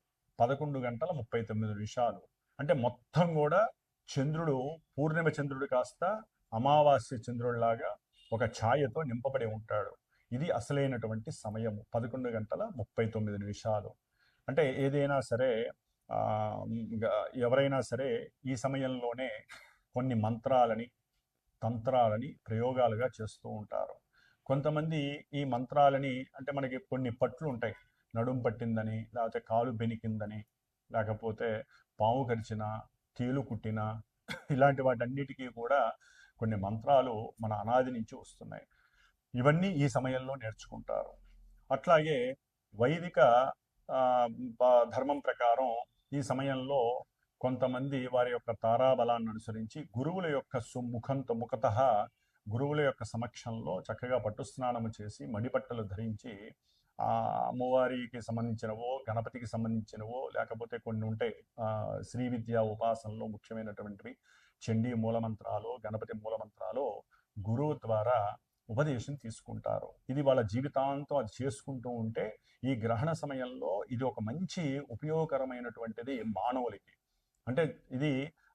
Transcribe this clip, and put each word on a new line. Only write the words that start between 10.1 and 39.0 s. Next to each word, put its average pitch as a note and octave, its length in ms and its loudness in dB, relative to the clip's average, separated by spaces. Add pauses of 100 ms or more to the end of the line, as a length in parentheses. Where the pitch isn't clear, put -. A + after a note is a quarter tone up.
ఇది C#3+ 180 -4
అసలైనటువంటి A#2 800 -2
సమయము, A2 540 -6 (100)
పదకొండు B2 340 -2
గంటల A2+ 480 -4
ముప్పై A2+ 300 -2
తొమ్మిది G#2 320 -2
నిమిషాలు. G#2 560 -4 (540)
అంటే C3+ 360 2
ఏదైనా C#3 360 2
సరే, B2 500 0 (420)
ఆ, G#2+ 380 0 (540)
గ-, G2+ 220 0 (100)
ఎవరైనా C3+ 440 4
సరే A#2+ 480 -2 (180)
ఈ B2+ 100 -2
సమయంలోనే C3 720 -4 (640)
కొన్ని C3 200 0
మంత్రాలని, A#2 760 2 (720)
తంత్రాలని A#2+ 720 2 (140)
ప్రయోగాలుగా A#2+ 600 2 (140)
చేస్తూ G#2+ 260 -12
ఉంటారు. G#2+ 460 -6 (520)
కొంతమంది D3 880 0
ఈ C#3+ 100 -2
మంత్రాలని, C3+ 840 4 (120)
అంటే C3+ 140 -6
మనకి C3 260 -2
కొన్ని B2+ 320 -2
పట్లు B2 380 0
ఉంటాయి, A#2 260 -2 (420)
నడుం B2 260 0
పట్టిందని, A2+ 720 -2
లేకపోతే A#2 260 -2
కాలు A#2+ 300 0
బెనికిందని, A2 720 -4 (480)
లేకపోతే A2 720 -2 (360)
పాము A#2+ 300 2
కరిచినా, A2 520 -4 (360)
తేలు B2 220 0
కుట్టినా, A2 640 -4 (480)
ఇలాంటి C3+ 320 6
వాటన్నిటికీ B2+ 640 0
కూడా A#2 440 2 (460)
కొన్ని A2 180 0
మంత్రాలు A2+ 840 2
మన A2 120 -2
అనాది A#2+ 380 2
నుంచి A#2+ 260 -6
వస్తున్నాయి. G#2+ 460 -16 (720)